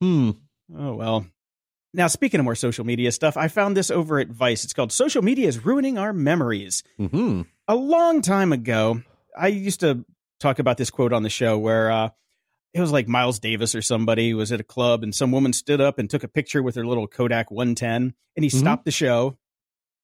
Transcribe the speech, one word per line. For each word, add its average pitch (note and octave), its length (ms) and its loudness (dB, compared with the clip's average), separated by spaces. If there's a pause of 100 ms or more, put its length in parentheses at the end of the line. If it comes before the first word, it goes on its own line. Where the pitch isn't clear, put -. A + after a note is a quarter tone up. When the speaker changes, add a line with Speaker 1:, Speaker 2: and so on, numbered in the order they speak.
Speaker 1:
Hmm. D#3+ 300 4 (460)
Speaker 2:
Oh, C#3+ 180 -6
well. A2 320 -2 (680)
Now, F3 120 2
speaking G3+ 340 0
of C3+ 40 2
more A#2 100 0
social A#2+ 320 -4
media A#2+ 260 0
stuff, D#3 240 0
I D#3 120 0
found G3+ 280 0
this F#3+ 140 0
over D#3 280 0
at C3+ 100 -2
Vice. A#2 360 0
It's - 80 -10
called B2 200 -2
Social C#4 300 0
Media A#3+ 260 2
is A#2 160 -2
Ruining C4 340 0
Our G#3 160 -4
Memories. C3 680 0 (160)
Speaker 1:
Mm-hmm. G#2+ 440 -2 (260)
Speaker 2:
A G#3 60 2
long D#4+ 480 4
time F#3+ 300 2
ago, A2+ 500 0 (360)
I F3 100 0
used G3 320 -2
to C#3 240 0 (360)
talk C#3 180 0
about B2+ 200 2
this A#2+ 120 -2
quote A#2+ 220 0
on A2+ 100 2
the A2 80 -2
show A2+ 280 0
where, A2 320 2
uh, A2 180 0 (640)
it E3+ 80 -2
was, E3+ 120 0
like, B2+ 160 2
Miles B2 320 2
Davis A2+ 340 -2
or A2 80 -4
somebody A2+ 500 0
was A2 200 -2
at A2+ 80 -2
a A2 40 -10
club A#2+ 380 -2
and G#2+ 120 -6
some B2+ 180 0
woman C3+ 200 2
stood C#3+ 300 0
up C#3 160 0
and G#2+ 100 -4
took C#3 160 -4
a A#2 40 -10
picture D3 340 -2
with B2 140 -4
her A#2 100 -4
little A#2+ 200 -2
Kodak A#2 440 -2
one A#2 240 -2
ten, A#2+ 400 -2 (220)
and D#3 80 0
he D3 40 2
Speaker 1:
Mm-hmm. C3 100 0
Speaker 2:
stopped D3 280 2
the D#3 40 -2
show B2+ 460 0 (680)